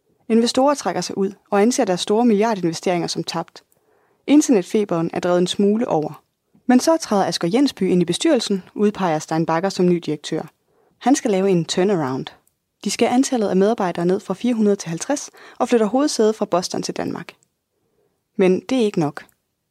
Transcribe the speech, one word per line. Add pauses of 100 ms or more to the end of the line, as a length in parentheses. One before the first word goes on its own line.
(280)
Investorer
trækker
sig
ud (180)
og
anser
deres
store
milliardinvesteringer
som
tabt. (640)
Internetfeberen
er
drevet
en
smule
over. (440)
Men
så
træder
Asger
Jensby
ind
i
bestyrelsen, (120)
udpeger
Stein
Bagger
som
ny
direktør. (560)
Han
skal
lave
en
turnaround. (580)
De
skal
antallet
af
medarbejdere
ned
fra
fire
hundrede
til
halvtreds (280)
og
flytter
hovedsædet
fra
Boston
til
Danmark. (1040)
Men
det
er
ikke
nok. (460)